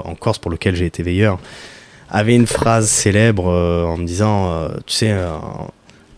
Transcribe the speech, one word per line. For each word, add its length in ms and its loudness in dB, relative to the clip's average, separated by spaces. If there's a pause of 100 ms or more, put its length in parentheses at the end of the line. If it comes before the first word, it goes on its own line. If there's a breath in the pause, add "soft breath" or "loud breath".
en 120 -10
Corse, 240 -2
pour 100 -8
lequel 260 -2
j'ai 100 0
été 180 -4
veilleur, 360 2 (720 loud breath)
avait 260 2
une 120 6
phrase 420 2
célèbre, 600 2
euh, 340 2
en 140 -2
me 80 -4
disant, 480 0
euh, « 160 -4 (160)
Tu 100 -8
sais, 160 0
euh, 180 -2 (880 soft breath)